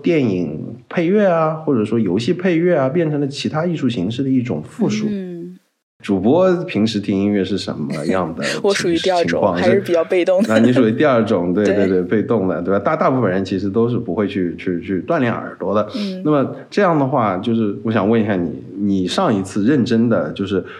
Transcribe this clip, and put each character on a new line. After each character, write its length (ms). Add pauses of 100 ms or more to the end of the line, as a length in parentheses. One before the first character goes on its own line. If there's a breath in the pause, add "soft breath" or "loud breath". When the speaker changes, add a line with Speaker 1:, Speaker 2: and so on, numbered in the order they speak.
Speaker 1:
电 220
影 540 (100)
配 180
乐 220
啊， 280
或 200
者 80
说 160
游 180
戏 160
配 220
乐 220
啊， 100
变 240
成 80
了 80
其 220
他 160
艺 100
术 140
形 200
式 140
的 60
一 120
种 220
附 260
属。 200
Speaker 2:
嗯。 500 (420)
Speaker 1:
主 180
播 340 (120)
平 200
时 140
听 180
音 140
乐 120
是 140
什 200
么 300
样 280
的 160
Speaker 2:
<laughs> 100
我 120
属 160
于 80
第 120
二 140
种， 60
Speaker 1:
情 100
况？ 160
Speaker 2:
还 140
是 100
比 140
较 100
被 220
动 180
的。 60
Speaker 1:
那 100
你 120
属 140
于 60
第 140
二 180
种， 300
对， 100
Speaker 2:
对。 120
Speaker 1:
对， 120
对， 160
被 180
动 260
的， 140
对 120
吧？ 60
大， 140
大 160
部 120
分 100
人 120
其 140
实 120
都 200
是 80
不 160
会 140
去， 300
去， 240
去 200
锻 180
炼 120
耳 260
朵 160
的。 220
Speaker 2:
嗯。 300
Speaker 1:
那 60
么 240 (140 loud breath)
这 120
样 160
的 100
话， 300
就 180
是 280
我 80
想 180
问 120
一 40
下 100
你， 160 (260)
你 300
上 260
一 100
次 200
认 220
真 240
的 240
就 120
是 200 (140 loud breath)